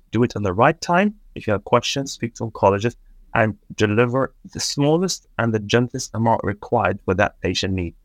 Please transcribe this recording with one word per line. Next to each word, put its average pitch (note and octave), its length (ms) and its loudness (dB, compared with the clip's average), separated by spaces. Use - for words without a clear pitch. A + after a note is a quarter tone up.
Do A2+ 100 2
it A#2+ 120 0
on G#2+ 80 -4
the F#2+ 120 0
right C3+ 260 2
time. G3 340 0
If - 120 -10
you G#2+ 60 0
have G2+ 120 -2
questions, C#3 480 -2
speak - 240 -8
to A#2+ 100 -8
oncologist G#2 500 0
and A2 240 0
deliver A#2+ 580 0
the B2 60 -6
smallest D#3+ 680 0
and A#2 140 0
the A2 60 0
gentlest A#2+ 560 -2
amount A2+ 280 2
required G2+ 640 -2
for F#2+ 120 0
that G2+ 260 0
patient F#2+ 320 -2
need, F2 200 -6